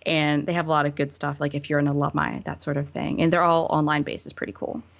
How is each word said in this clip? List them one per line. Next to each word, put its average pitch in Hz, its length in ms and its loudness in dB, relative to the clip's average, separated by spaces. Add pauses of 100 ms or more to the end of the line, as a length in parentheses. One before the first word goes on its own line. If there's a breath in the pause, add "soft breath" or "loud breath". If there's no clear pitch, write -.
And 151 400 2
they 180 80 -2
have 170 140 -2
a 160 40 2
lot 147 140 4
of 143 100 -2
good 143 180 -2
stuff, 143 260 -4
like, 147 160 -2
if 143 140 -6
you're 147 100 2
an 143 80 4
alumni, 143 540 0
that - 200 -8
sort 147 140 -4
of 143 140 -4
thing. - 320 -2
And 165 100 4
they're 175 120 4
all 165 240 4
online 151 360 2
based - 220 -8
is - 80 -12
pretty - 200 -8
cool. - 280 -8 (180)